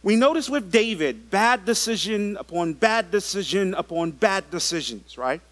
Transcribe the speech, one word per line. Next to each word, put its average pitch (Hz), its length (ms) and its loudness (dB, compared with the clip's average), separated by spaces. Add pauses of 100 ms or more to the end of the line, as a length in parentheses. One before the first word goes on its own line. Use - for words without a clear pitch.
We 214 140 4
notice 285 320 4
with 226 240 -2
David, 175 560 0
bad 214 340 2
decision 208 720 -2
upon 170 380 -4
bad 220 380 0
decision 196 640 -2
upon 165 360 -4
bad 190 400 0
decisions, 127 680 -6
right? 127 220 -2 (120)